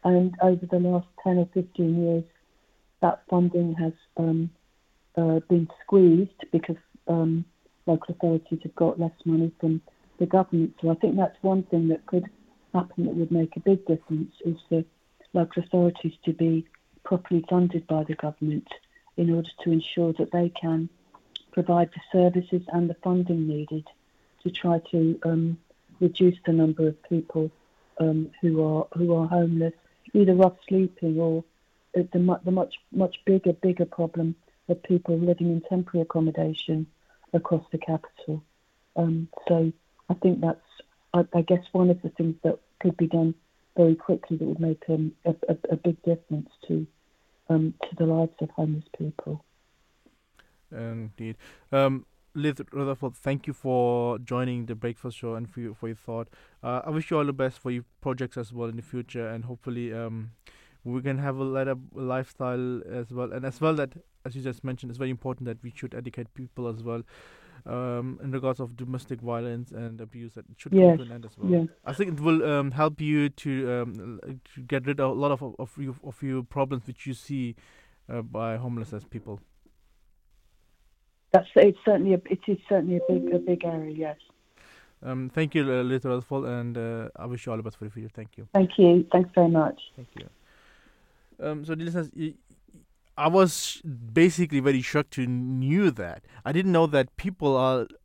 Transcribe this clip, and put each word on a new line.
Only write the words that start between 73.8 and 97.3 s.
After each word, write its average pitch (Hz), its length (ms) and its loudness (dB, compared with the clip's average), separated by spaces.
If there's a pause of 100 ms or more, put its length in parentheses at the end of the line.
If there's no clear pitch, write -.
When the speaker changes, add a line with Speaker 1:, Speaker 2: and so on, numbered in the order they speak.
Speaker 2:
l-, 135 120 -12 (180)
to 135 80 -18
get 127 240 -4
rid 139 140 -4
of 135 100 0
a 131 100 -2
lot 143 120 0
of, 131 100 -4
of, 131 160 -12
of - 200 -12
your, 135 260 -8
of 139 180 -16
your 131 220 -6
problems 135 420 -4
which - 220 -14
you 131 80 -8
see, 127 400 -8 (520)
uh, 120 140 -8
by 113 360 -8
homeless 120 360 -8
as 104 120 -10
people. 107 340 -14 (1900)
Speaker 1:
That's, 185 240 6
it's 196 260 8
certainly 196 300 2
a, 180 160 0
it 190 180 -4
is 196 100 0 (120)
certainly 180 260 0
a 175 160 -2
big, 175 220 0
a 175 60 2
big 175 260 -2
area, 160 280 -6
yes. 156 240 -8 (840)
Speaker 2:
Um, 127 320 -8
thank 160 180 -2
you, 151 100 2
uh, 127 200 0
Liz 127 220 -2
Rutherford, 127 400 -4
and, 120 320 -6
uh, 113 400 -8
I - 80 -12
wish 123 200 -10
you 123 60 -8
all 110 60 -4
the 110 60 -8
best 110 120 -12
for - 80 -14
the 107 80 -12
future. 110 220 -14
Thank - 240 -18
you. 110 160 -18
Speaker 1:
Thank 185 260 4
you. 175 320 8
Thanks 180 240 2
very 175 140 6
much. 156 320 2 (160)
Speaker 2:
Thank 123 100 -20 (100)
you. - 120 -18 (1080)
Um, 147 260 -8
so, 160 100 -6
dear 160 100 -8
listeners, 170 300 -4
y-, 156 180 -6 (840)
I 147 100 2
was 180 380 4
sh-, - 160 -10
basically 147 800 2
very 135 220 2
shocked 147 300 -2
to 131 140 -4
knew 131 640 0
that. 95 320 -8 (220)
I 131 60 -4
didn't 185 200 2
know 165 160 6
that 139 300 0
people 156 400 -2